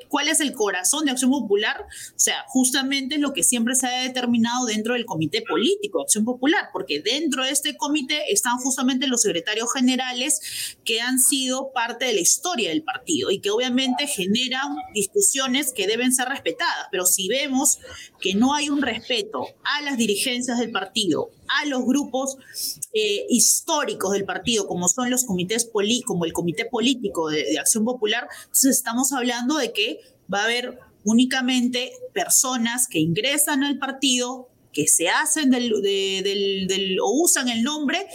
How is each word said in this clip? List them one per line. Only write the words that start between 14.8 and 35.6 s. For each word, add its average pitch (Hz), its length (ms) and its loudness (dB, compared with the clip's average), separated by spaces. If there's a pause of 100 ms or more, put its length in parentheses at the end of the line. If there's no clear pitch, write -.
discusiones 262 800 0
que 190 120 -2
deben 247 280 2
ser 247 140 0
respetadas. 254 640 -4
Pero 185 140 -2
si 185 240 0
vemos 269 500 0 (440)
que 190 120 0
no 254 200 4
hay 294 160 -2
un 285 100 0
respeto 233 640 -4 (200)
a 294 180 -2
las 277 160 -2
dirigencias 240 640 0
del 226 100 -2
partido, 190 600 -2 (300)
a 294 60 -2
los 262 180 0
grupos, 269 540 0 (560)
eh, 208 340 0
históricos 240 840 2
del 196 120 0
partido, 196 420 -2
como 180 220 0
son 247 220 4
los 247 140 2
comités 208 420 0
poli-, 202 340 2
como 175 240 -2
el 165 80 -2
Comité 170 320 -2
Político 226 640 0
de, 151 160 0
de - 140 0
Acción 214 260 2
Popular, 240 420 0 (180)
entonces - 320 4
estamos 247 360 0
hablando 247 460 0
de 226 140 0
que 233 280 -2 (320)
va 202 100 0
a - 20 2
haber 240 340 -2 (260)
únicamente 247 880 2 (220)
personas 247 720 2
que 165 120 0
ingresan 269 640 2
al 285 140 0
partido, 262 680 -2 (240)
que 147 140 0
se 165 240 4
hacen 294 400 2
del, 240 320 2